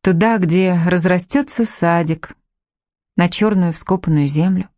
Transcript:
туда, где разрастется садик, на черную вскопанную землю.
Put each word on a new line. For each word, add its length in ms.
туда, 380
где 460
разрастется 800
садик, 680
на 140
черную 420
вскопанную 560
землю. 500